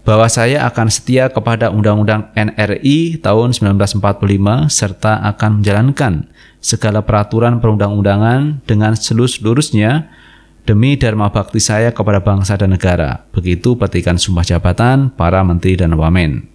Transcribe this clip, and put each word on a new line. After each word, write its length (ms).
Bahwa 260
saya 380
akan 240
setia 400
kepada 400
Undang-Undang 640
N 240
R 240
I 400
tahun 320
sembilan 240
belas 200
empat 200
puluh 240
lima 320
serta 560
akan 320
menjalankan 680
segala 440
peraturan 560
perundang-undangan 1040
dengan 320
selus-lusnya 1120
demi 320
dharma 360
bakti 280
saya 320
kepada 280
bangsa 360
dan 200
negara. 560
Begitu 440
petikan 440
sumpah 240
jabatan 680
para 320
menteri 320
dan 200
wamen. 580